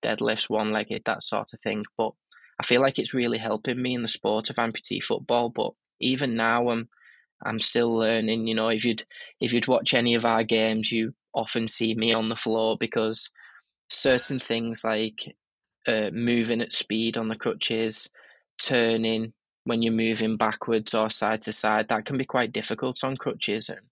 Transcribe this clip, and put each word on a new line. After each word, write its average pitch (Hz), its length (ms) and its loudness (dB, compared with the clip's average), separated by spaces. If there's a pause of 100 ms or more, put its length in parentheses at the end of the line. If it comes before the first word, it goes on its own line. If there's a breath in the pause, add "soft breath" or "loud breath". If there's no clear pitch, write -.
deadlifts 113 440 0
one-legged, 107 580 0
that - 180 -2
sort - 280 -4
of - 100 -18
thing. 104 220 -2 (120)
But 110 160 0 (480 soft breath)
I - 60 -4
feel 123 140 6
like 135 180 2
it's - 160 -4
really 120 240 0
helping 113 440 -4
me 127 120 -2
in 120 80 -2
the 113 60 -2
sport 110 420 -2
of - 60 -10
amputee 113 460 -2
football. 120 480 0
But 113 220 -2 (280)
even 127 360 0
now, 117 320 2
I'm, 117 200 -2 (560 soft breath)
I'm 110 140 -2
still 117 380 2
learning. 113 500 2
You 110 80 0
know, 110 140 2
if 110 160 2
you'd, 113 200 0 (360 loud breath)
if 117 120 -2
you'd 120 160 2
watch 120 260 4
any 120 200 4
of 117 100 2
our 113 200 4
games, 110 480 2
you 113 220 0 (200)
often 113 320 -2
see 113 300 -2
me 113 160 2
on 113 160 2
the 110 80 -2
floor 110 420 2
because 113 500 -2 (640 soft breath)
certain 131 480 0
things 117 460 -4
like, 110 320 0 (720)
uh, 107 240 2
moving 117 480 2
at - 120 -6
speed 113 440 -2
on 113 120 -2
the 110 80 -4
crutches, 110 720 -2 (540 soft breath)
turning 113 720 2 (320)
when 117 180 0
you're 113 100 2
moving 113 440 2
backwards 110 580 0
or 110 160 2
side 110 320 0
to 110 100 -6
side, 110 360 2
that 107 180 0
can 135 120 -2
be 131 60 -2
quite 123 280 0
difficult 123 520 -4
on 131 120 -2
crutches. 110 520 -4
And - 120 -10 (120)